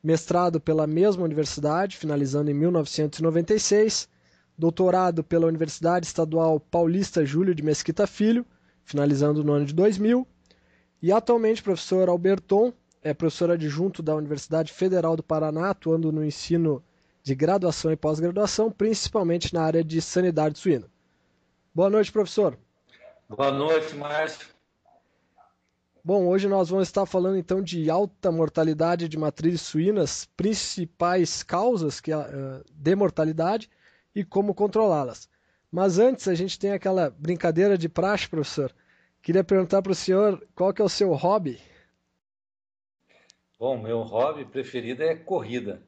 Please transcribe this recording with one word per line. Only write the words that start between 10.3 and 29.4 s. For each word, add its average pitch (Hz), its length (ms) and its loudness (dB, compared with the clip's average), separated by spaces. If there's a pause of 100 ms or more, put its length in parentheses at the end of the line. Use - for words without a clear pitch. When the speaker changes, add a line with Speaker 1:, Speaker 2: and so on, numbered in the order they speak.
Speaker 1:
e 165 100 2
atualmente 226 500 2
o - 20 -20
professor 185 440 0
Alberton 190 640 2 (300)
é 151 120 -4
professor 165 360 0
adjunto 165 520 -2
da 156 140 -2
Universidade 151 560 -4
Federal 175 460 0
do 156 60 -6
Paraná, 156 480 -2
atuando 160 400 0
no 156 120 -2
ensino 156 580 0 (420)
de 139 100 -2
graduação 160 580 0
e 156 60 -2
pós-graduação, 180 720 0
principalmente 196 840 -2
na 165 100 0
área 160 200 2
de 160 160 -2
sanidade 160 600 0
suína. 139 280 0 (840)
Boa 180 160 2
noite, 214 220 2
professor. 190 460 0 (680)
Speaker 2:
Boa 139 240 0
noite, 156 440 0
Márcio. 147 600 -6 (1500)
Speaker 1:
Bom, 185 220 2
hoje 190 220 2
nós 190 220 2
vamos 190 180 0
estar 196 180 -2
falando 190 320 -2
então 185 240 -2
de 165 280 -4
alta 190 420 0
mortalidade 165 760 0
de 151 80 -8
matrizes 156 420 -2